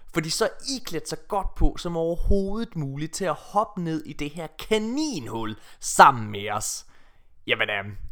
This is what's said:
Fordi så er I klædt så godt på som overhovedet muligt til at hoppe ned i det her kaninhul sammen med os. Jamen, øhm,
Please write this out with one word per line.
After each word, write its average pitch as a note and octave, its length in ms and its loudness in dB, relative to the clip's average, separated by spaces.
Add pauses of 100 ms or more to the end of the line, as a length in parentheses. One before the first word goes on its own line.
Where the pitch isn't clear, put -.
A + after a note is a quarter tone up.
(140)
Fordi D#3+ 160 0
så A3 160 2
er F#3+ 40 0 (180)
I C4+ 180 -6
klædt D#3 240 -6
så D#3+ 60 -4 (120)
godt F#3+ 280 -2
på - 220 4
som E3+ 200 -4
overhovedet G3 760 0
muligt D3 380 -6
til F#3+ 120 -4
at D#3 80 0
hoppe G#3 480 -4
ned D#3+ 240 -4
i A#2 80 -12
det D3 160 -6
her D#3 180 -10 (220)
kaninhul G#3+ 840 -2 (240)
sammen B2 520 8
med G2+ 200 -6
os. - 340 -4 (640)
Jamen, A2+ 220 2
øhm, G2+ 260 -4 (160)